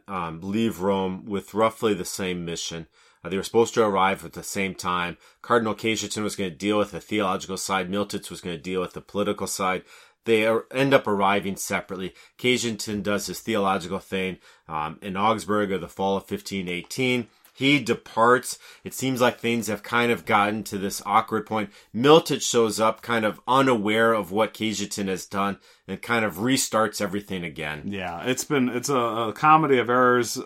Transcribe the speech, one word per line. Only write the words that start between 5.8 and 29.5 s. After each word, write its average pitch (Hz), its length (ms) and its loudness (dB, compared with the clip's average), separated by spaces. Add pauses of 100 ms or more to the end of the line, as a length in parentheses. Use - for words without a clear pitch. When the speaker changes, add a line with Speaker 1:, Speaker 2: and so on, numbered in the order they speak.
Speaker 1:
was 101 140 -4
gonna 98 140 -4
deal 101 280 0
with 101 140 0
the 82 80 -10
theological 95 580 -4
side. 92 320 -4
Miltitz 101 400 -4
was 87 100 -12
gonna 87 160 -8
deal 92 240 -4
with 87 140 -6
the - 80 -12
political 101 440 -4
side. 92 360 -2 (420)
They 110 220 4
ar-, 113 240 2
end 135 240 2
up 131 120 4
arriving 98 500 0
separately. 95 580 -6 (240)
Cajetan 113 640 -2
does 101 240 -2
his 90 140 -8
theological 98 580 -2
thing, 92 400 -6 (280)
um, 80 360 -6
in 98 160 -8
Augsburg 104 520 0
of 90 120 -2
the 80 60 -12
fall 98 280 -2
of - 80 -6
fifteen 98 440 -6
eighteen. 123 600 -2 (280)
He 139 220 4
departs. 117 800 2 (240)
It 98 120 -12
seems 131 260 -2
like 120 180 2
things 117 300 -2
have 104 160 -6
kind 120 260 2
of 104 140 -2
gotten 107 400 2
to 104 140 -8
this 98 280 -6
awkward 104 400 0
point. 107 240 -4 (240)
Miltitz 147 480 6
shows 113 380 2
up 110 200 2
kind 117 240 -2
of 104 220 -2
unaware 113 640 4
of 98 200 -2
what 107 220 2
Cajetan 101 520 -4
has 92 200 -4
done 98 320 -2 (280)
and 95 160 -8
kind 117 220 0
of 90 140 -4
restarts 113 640 0
everything 98 440 -4
again. 76 420 -8
Speaker 2:
Yeah, 90 380 -8
it's 127 180 -2
been, 131 280 0
it's 120 180 -4
a, 143 80 2
a 113 380 0
comedy 151 440 6